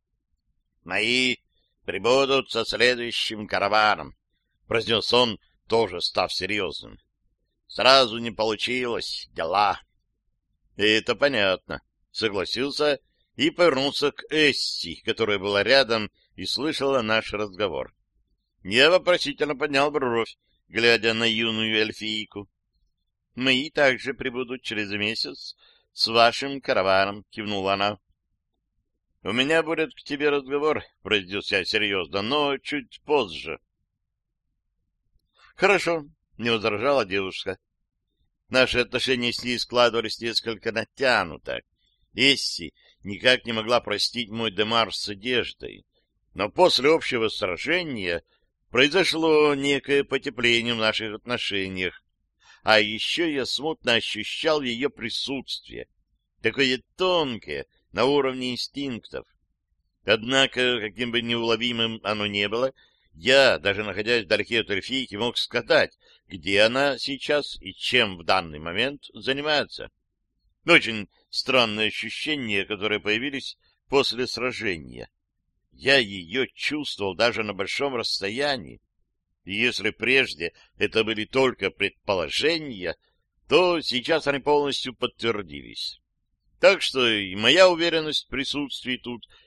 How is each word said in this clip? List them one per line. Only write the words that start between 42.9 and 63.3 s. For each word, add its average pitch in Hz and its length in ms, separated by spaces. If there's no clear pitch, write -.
никак 104 420
не 113 60
могла 113 300
простить 104 480
мой 113 200
демарш 107 460
с - 140
одеждой, 98 760
но 98 160
после 147 400
общего 131 380
сражения 101 960
произошло 151 840
некое 139 500
потепление 120 680
в 117 40
наших 110 380
отношениях. 95 840
А 110 160
ещё 110 480
я 139 180
смутно 127 500
ощущал 147 640
её 123 280
присутствие, - 1000
такое 127 400
тонкое, 131 720
на 101 140
уровне 131 460
инстинктов. 120 720
Однако, 123 720
каким 110 320
бы 117 100
неуловимым 117 840
оно 104 240
ни 101 180
было, 120 280
я, 120 440